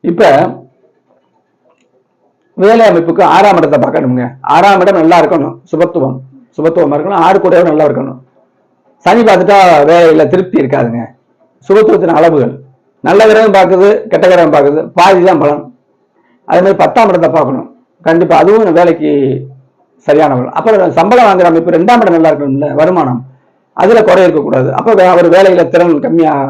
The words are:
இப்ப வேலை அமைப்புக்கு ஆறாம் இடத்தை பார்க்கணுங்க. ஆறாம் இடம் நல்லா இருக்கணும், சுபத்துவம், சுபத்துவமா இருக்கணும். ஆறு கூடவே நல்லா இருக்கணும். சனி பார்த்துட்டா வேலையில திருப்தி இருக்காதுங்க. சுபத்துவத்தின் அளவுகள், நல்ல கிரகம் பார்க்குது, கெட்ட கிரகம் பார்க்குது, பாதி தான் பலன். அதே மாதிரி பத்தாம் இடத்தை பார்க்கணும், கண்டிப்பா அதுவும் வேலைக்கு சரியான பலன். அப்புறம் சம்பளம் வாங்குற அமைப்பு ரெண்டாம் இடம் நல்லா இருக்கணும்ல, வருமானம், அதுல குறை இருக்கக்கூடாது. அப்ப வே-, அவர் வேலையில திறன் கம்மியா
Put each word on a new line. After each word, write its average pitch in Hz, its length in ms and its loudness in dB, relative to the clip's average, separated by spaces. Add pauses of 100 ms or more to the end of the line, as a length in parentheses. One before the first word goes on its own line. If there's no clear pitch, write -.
இப்ப 175 240 0 (2250)
வேலை 226 340 2
அமைப்புக்கு 170 320 -2 (120)
ஆறாம் 190 240 2
இடத்தை 147 240 0
பார்க்கணுங்க. 127 420 -4 (300)
ஆறாம் 190 280 2
இடம் 185 160 0
நல்லா 165 220 2
இருக்கணும், 160 320 -2 (180)
சுபத்துவம், 160 460 -4 (400)
சுபத்துவமா 156 400 -2
இருக்கணும். 170 300 -4
ஆறு 190 160 2
கூடவே 175 260 2
நல்லா 156 180 0
இருக்கணும். 135 300 -6 (880)
சனி 214 220 2
பார்த்துட்டா 202 320 2 (320)
வேலையில 160 420 4
திருப்தி - 300 -4
இருக்காதுங்க. 120 400 -4 (680)
சுபத்துவத்தின் 190 500 2
அளவுகள், 151 340 0 (520)
நல்ல 185 240 0
கிரகம் 220 300 2
பார்க்குது, 185 320 2 (200)
கெட்ட - 220 -2
கிரகம் 165 240 2
பார்க்குது, 143 260 0 (140)
பாதி 180 320 2
தான் 165 140 0
பலன். 147 200 -2 (840)
அதே 175 160 0
மாதிரி 196 180 0
பத்தாம் 214 300 0
இடத்தை 165 240 0
பார்க்கணும், 135 320 -4 (400)
கண்டிப்பா 165 340 0
அதுவும் 196 380 2
வேலைக்கு 160 320 0 (960)
சரியான 147 340 0
பலன். - 180 -8
அப்புறம் 185 400 -2
சம்பளம் 220 320 2
வாங்குற 180 220 0
அமைப்பு 165 260 -2
ரெண்டாம் 226 260 2
இடம் 170 140 0
நல்லா 160 140 2
இருக்கணும்ல, 139 480 -4
வருமானம், 156 420 -2 (540)
அதுல 220 340 2
குறை 185 160 2
இருக்கக்கூடாது. 131 420 -2 (120)
அப்ப 214 180 0
வே-, 185 160 2
அவர் 175 220 2
வேலையில 185 400 2
திறன் 170 200 2 (120)
கம்மியா 160 260 0 (160)